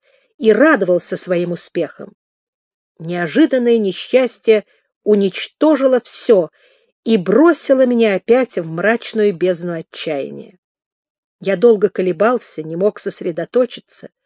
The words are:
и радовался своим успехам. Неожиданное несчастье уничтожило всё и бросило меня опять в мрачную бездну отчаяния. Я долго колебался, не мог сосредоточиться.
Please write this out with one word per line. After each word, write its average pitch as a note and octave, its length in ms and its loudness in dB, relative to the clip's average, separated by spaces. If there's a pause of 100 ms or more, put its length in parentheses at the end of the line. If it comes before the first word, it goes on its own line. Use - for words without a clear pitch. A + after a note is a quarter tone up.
(380)
и A3 140 4
радовался G3+ 640 2
своим F3 360 -4
успехам. - 600 -8 (880)
Неожиданное A3 800 0
несчастье A3 840 0 (380)
уничтожило B3 1000 0
всё - 500 0 (540)
и A3+ 120 2
бросило C4 720 2
меня A3+ 280 0
опять A#3 440 0
в E3 120 -8
мрачную G#3 640 -2
бездну F3 400 -4
отчаяния. C#3+ 840 -10 (840)
Я G3 160 -2
долго G3+ 320 4
колебался, F#3 760 -2
не D#3+ 140 -10
мог G3 220 -2
сосредоточиться. - 1120 -6 (160)